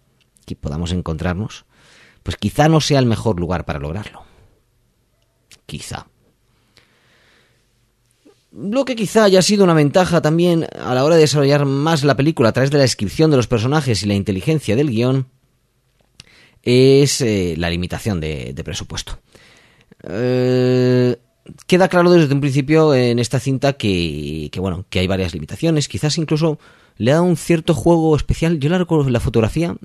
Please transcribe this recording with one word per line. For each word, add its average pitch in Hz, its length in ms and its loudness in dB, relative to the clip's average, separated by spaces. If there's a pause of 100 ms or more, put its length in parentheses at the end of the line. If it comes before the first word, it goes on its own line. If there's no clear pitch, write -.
(460)
que - 120 -14
podamos 82 340 -8
encontrarnos, 85 720 -6 (600)
pues - 120 -8
quizá 147 320 0
no 160 140 2
sea 139 180 0
el 131 60 2
mejor 107 340 -2
lugar 85 240 -4
para 73 160 -8
lograrlo. 80 440 -10 (1400)
Quizá. - 420 -14 (2500)
Lo 202 320 -4
que 254 140 -4
quizá 220 260 2
haya 185 180 4
sido 202 220 2
una 175 100 4
ventaja 160 480 2
también 165 460 0 (100)
a 110 160 -6
la 127 120 0
hora 165 100 4
de 165 60 6
desarrollar 143 440 2
más 139 380 0
la 135 140 2
película 139 320 2
a - 20 2
través 131 180 0
de 147 80 0
la 139 60 4
descripción 131 480 0
de 139 60 4
los 117 100 0
personajes 123 560 -2
y 104 40 -2
la 101 60 0
inteligencia 104 640 -2
del 147 140 0
guión 127 380 -2 (1300)
es, 135 600 4
eh, 95 360 -2
la 85 120 -2
limitación 87 500 -4
de, 71 340 -8
de 67 100 -12
presupuesto. - 560 -10 (840)
Eh, 127 1160 2 (480)
queda 180 220 4
claro 175 240 4
desde 156 220 6
un 139 80 0
principio 147 520 2
en 123 260 2
esta 120 200 -2
cinta 135 340 -2
que, 78 800 -4
que, - 80 -10
bueno, 92 300 -6
que 95 100 -4
hay 92 80 0
varias 92 260 -4
limitaciones. 143 540 -2
Quizás - 300 -4
incluso 156 420 -2 (380)
le 113 140 2
da 160 100 4
un 180 160 2
cierto 170 360 0
juego 160 440 2
especial. 165 420 -2
Yo 139 100 -2
la 180 80 0
recuerdo 165 300 0
en 135 60 0
la 117 80 0
fotografía, 110 640 -2